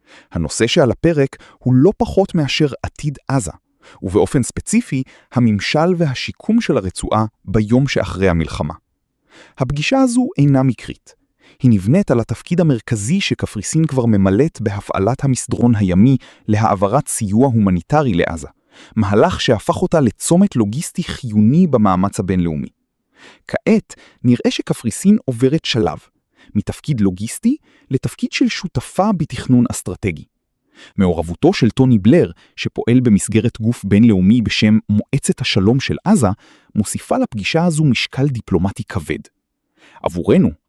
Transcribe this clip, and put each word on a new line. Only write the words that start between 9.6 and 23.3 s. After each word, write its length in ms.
הזו 280
אינה 260
מקרית. 500
היא 120
נבנית 400
על 80
התפקיד 420
המרכזי 600
שקפריסין 640
כבר 200
ממלאת 560
בהפעלת 640
המסדרון 520
הימי 420
להעברת 600
סיוע 400
הומניטרי 640
לעזה, 340
מהלך 460
שהפך 400
אותה 180
לצומת 560
לוגיסטי 480
חיוני 640
במאמץ 520
הבינלאומי. 500